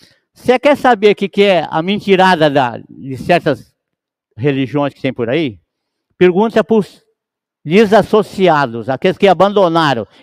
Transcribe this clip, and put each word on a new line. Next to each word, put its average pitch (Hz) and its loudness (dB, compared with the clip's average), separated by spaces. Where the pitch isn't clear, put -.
Você 247 0
quer 285 2
saber 214 2
o 185 0
que, 196 -4
que 202 0
é 175 0
a 156 -4
mentirada 185 2
da, 127 -2
de 127 -14
certas 156 -2
religiões 135 -4
que - -20
tem 131 -4
por 117 -6
aí? 131 -4
Pergunta 196 0
pros - -2
desassociados, 170 0
aqueles 143 -4
que 196 2
abandonaram, 165 0